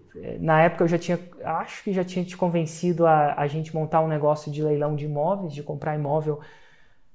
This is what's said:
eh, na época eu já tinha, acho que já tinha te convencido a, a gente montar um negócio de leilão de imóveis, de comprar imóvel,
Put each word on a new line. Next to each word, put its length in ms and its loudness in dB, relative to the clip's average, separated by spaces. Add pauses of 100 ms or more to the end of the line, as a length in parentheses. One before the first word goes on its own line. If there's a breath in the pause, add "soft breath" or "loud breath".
(160)
eh, 240 -10
na 220 4
época 220 4
eu 40 6
já 100 2
tinha, 220 -2 (240)
acho 400 -6
que 80 -4
já 120 0
tinha 200 -4
te 140 -12
convencido 680 0
a, 300 6
a 120 0
gente 280 -6
montar 260 2
um 60 2
negócio 440 0
de 120 -4
leilão 320 0
de 100 -6
imóveis, 480 -2
de 100 -10
comprar 320 -6
imóvel, 440 -2 (760 loud breath)